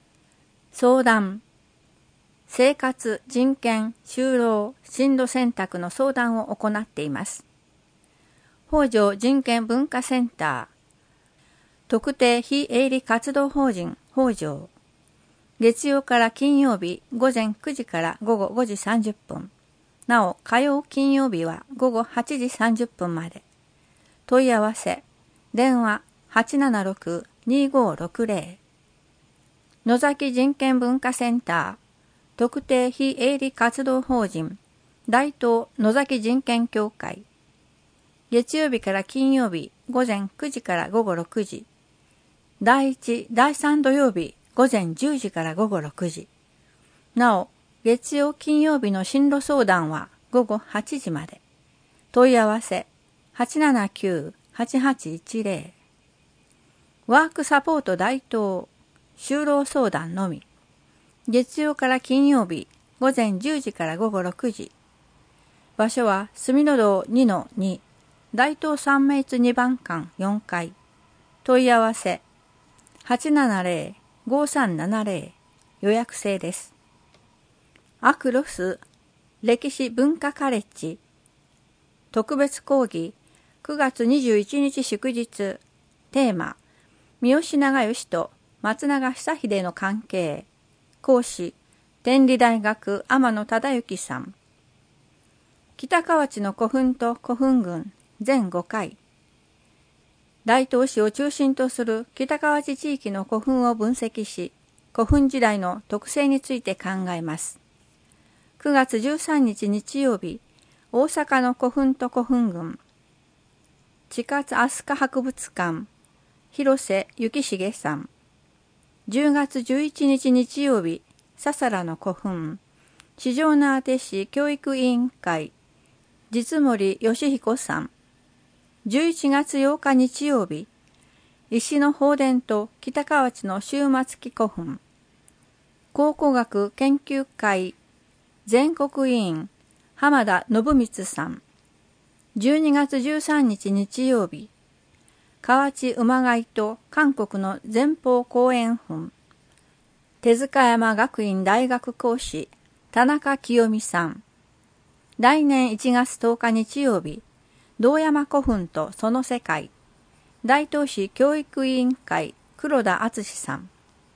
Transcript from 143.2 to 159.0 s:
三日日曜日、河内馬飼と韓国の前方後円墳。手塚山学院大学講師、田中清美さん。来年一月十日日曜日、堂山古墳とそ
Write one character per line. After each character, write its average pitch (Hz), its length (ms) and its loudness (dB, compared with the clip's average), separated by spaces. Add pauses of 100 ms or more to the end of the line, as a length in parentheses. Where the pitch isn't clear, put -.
三 294 260 2
日 202 240 -2
日 202 360 -2
曜 226 200 2
日、 - 220 -16 (920)
河 269 260 2
内 254 260 -4
馬 247 300 2
飼 233 200 2
と 220 340 -6 (120)
韓 294 240 2
国 208 280 -4
の 190 180 -4 (120)
前 277 240 2
方 247 280 0
後 247 280 2
円 233 240 0
墳。 165 380 -10 (1080)
手 233 160 4
塚 269 280 2
山 226 320 4
学 226 280 0
院 190 200 -2
大 233 260 2
学 247 240 -4
講 240 240 -2
師、 - 320 -8 (420)
田 240 140 4
中 277 320 0
清 233 320 2
美 220 100 -2
さ 170 280 -2
ん。 - 160 -12 (960)
来 294 260 6
年 262 260 4
一 247 220 0
月 247 240 0
十 233 180 0
日 233 160 -2
日 226 300 -2
曜 226 200 2
日、 151 200 -12 (580)
堂 262 200 4
山 294 260 2
古 277 160 0
墳 208 260 -2
と - 280 -6
そ 220 160 -2